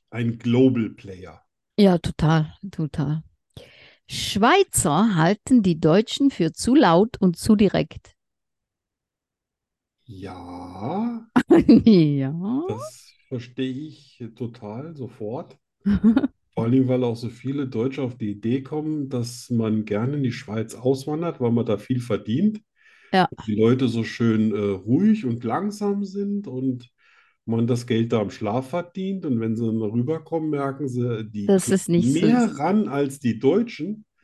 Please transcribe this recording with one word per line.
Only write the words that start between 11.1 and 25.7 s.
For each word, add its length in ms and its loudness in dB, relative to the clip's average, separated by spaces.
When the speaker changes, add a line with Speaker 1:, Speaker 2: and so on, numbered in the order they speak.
Speaker 2:
<laughs> 360 6
Ja. 840 4
Speaker 1:
Das 460 -12
verstehe 440 -8
ich 500 -16
total 600 -12
sofort. 600 -12
Speaker 2:
<laughs> 140 -14
Speaker 1:
Vor 800 0
allen 80 0
Dingen, 160 4
weil 160 0
auch 120 -2
so 120 -8
viele 380 -8
Deutsche 360 -4
auf 140 -6
die 140 -6
Idee 320 -4
kommen, 460 -6
dass 420 -8
man 340 0
gerne 320 -2
in 60 -2
die 100 -2
Schweiz 420 -8
auswandert, 640 -4
weil 100 0
man 160 0
da 100 0
viel 240 -4
verdient. 640 -2
Speaker 2:
Ja. 160 4
Speaker 1:
Die 80 -2
Leute 340 4
so 160 -2
schön, 500 0
äh, 40 -2
ruhig 680 0
und 180 -4
langsam 600 -4